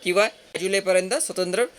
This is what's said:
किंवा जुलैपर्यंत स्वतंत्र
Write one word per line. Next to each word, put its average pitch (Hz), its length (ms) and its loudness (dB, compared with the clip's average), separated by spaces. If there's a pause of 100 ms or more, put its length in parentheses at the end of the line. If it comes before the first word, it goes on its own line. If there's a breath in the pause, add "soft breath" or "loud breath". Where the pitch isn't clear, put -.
किंवा 185 240 2 (320)
जुलैपर्यंत 190 540 0
स्वतंत्र 190 520 -2 (140 loud breath)